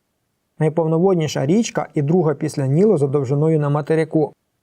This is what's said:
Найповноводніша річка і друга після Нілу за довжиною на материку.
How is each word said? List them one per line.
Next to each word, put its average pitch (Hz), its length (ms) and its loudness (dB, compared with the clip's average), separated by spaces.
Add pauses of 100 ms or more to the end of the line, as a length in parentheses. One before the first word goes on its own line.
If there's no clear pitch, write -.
(600)
Найповноводніша 160 880 0
річка 196 480 -2
і 156 80 0
друга 156 320 2
після 139 340 -4
Нілу 180 300 2
за 143 100 0
довжиною 147 520 0
на 143 100 -2
материку. 156 640 -2 (280)